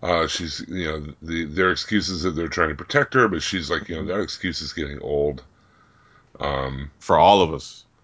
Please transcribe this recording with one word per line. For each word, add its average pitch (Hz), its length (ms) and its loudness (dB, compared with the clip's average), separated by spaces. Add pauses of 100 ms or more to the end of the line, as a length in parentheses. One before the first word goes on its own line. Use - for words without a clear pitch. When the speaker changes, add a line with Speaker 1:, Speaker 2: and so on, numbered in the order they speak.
Speaker 1:
Uh, 82 240 2
she's, - 400 -6
you 90 180 -6
know, 76 280 -6 (100)
the, 82 220 -4
their 92 260 2
excuse 92 380 -2
is 87 120 -6
that 90 100 0
they're 80 180 -2
trying 82 200 0
to 73 60 -4
protect 139 400 -2
her, 123 120 6
but 85 140 0
she's 76 300 -4
like, 82 180 -4
you 82 60 -6
know, 78 100 -6
that 92 160 -2
excuse 85 400 -6
is 73 120 -12
getting 73 260 -8
old. 71 440 -2 (960)
Um, 67 600 -4
Speaker 2:
For 85 180 4
all 95 240 10
of 80 120 4
us. - 320 -12 (180)